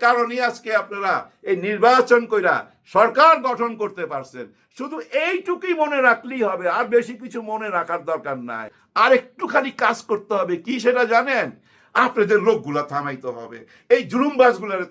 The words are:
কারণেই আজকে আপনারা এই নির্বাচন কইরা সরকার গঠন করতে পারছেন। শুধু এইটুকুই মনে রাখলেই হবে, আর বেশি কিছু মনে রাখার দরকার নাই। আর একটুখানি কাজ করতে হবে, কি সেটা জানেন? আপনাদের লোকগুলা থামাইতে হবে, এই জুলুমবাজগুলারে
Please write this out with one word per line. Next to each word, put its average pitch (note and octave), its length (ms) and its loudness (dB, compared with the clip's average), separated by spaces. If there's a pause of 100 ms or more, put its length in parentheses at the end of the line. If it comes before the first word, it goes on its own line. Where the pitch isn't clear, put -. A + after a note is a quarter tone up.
কারণেই A#3+ 440 2
আজকে A#3 220 -8 (120)
আপনারা G3+ 300 -4 (380)
এই F#3+ 60 2 (100)
নির্বাচন A#3+ 560 4 (100)
কইরা F3+ 240 2 (380)
সরকার A#3 400 6 (140)
গঠন A#3 220 -4 (120)
করতে G3+ 300 -8
পারছেন। C3 340 -10 (320)
শুধু D4 180 -10 (280)
এইটুকুই F4+ 580 -4
মনে D4 160 -2 (100)
রাখলেই A#3+ 420 -2
হবে, F3+ 160 -4 (120)
আর B3 60 0 (100)
বেশি A#3+ 280 2
কিছু A#3+ 160 -12 (120)
মনে G#3+ 260 -6
রাখার E3 340 -4
দরকার C#3+ 260 -6 (140)
নাই। A2+ 160 -10 (360)
আর B3+ 160 4
একটুখানি C4+ 520 -4 (120)
কাজ A3+ 160 0 (120)
করতে G#3 300 -4
হবে, F3+ 140 -2 (120)
কি B3 80 -4 (100)
সেটা B3 180 2 (120)
জানেন? A#3+ 340 0 (460)
আপনাদের G#3+ 440 2 (100)
লোকগুলা D3 340 0 (100)
থামাইতে C3+ 460 -6
হবে, A#2 200 -16 (360)
এই C4+ 160 0
জুলুমবাজগুলারে G#3+ 800 2